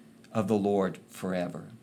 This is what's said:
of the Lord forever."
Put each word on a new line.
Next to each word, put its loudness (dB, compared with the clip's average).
of 2
the 4
Lord 2
forever." -4